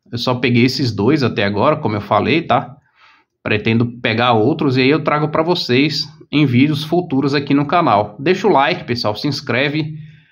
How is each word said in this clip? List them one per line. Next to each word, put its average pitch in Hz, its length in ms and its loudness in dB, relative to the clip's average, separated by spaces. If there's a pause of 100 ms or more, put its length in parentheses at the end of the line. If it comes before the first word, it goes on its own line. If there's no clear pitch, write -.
Eu 123 80 -8
só 123 180 -2
peguei 120 280 2
esses 127 300 0
dois 127 280 2
até 107 220 0
agora, 104 320 0
como 110 200 -4
eu 104 60 -6
falei, 107 420 0
tá? 131 340 -2 (680)
Pretendo 113 440 0 (120)
pegar 120 340 0
outros 131 440 2
e 131 40 4
aí 131 100 4
eu 156 120 0
trago 151 260 0
pra 156 120 -4
vocês 156 680 0 (240)
em 143 140 2
vídeos 139 380 2
futuros 143 500 -2
aqui 143 220 0
no 143 100 2
canal. 131 540 2
Deixa 185 280 0
o 185 40 4
like, 151 320 2
pessoal, 120 320 -4
se - 120 -4
inscreve, 147 680 -2 (360)